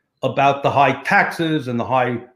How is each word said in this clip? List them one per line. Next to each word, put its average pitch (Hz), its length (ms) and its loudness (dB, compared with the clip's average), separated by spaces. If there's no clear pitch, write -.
about 139 400 0
the 135 80 0
high 135 320 2
taxes 160 640 0
and 117 120 -2
the 113 60 -4
high 123 380 -2